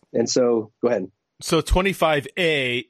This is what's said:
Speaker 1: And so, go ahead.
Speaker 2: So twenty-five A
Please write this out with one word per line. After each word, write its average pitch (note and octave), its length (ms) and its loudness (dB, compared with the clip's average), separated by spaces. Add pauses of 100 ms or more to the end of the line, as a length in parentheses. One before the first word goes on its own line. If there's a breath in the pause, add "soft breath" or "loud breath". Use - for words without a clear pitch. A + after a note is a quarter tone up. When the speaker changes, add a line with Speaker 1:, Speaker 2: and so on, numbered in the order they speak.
(140)
Speaker 1:
And A#2 160 0
so, A#2+ 500 0
go A#2+ 80 2
ahead. G2 220 -2 (320)
Speaker 2:
So E3 180 0
twenty-five E3 640 0 (120)
A C#3 400 0 (120)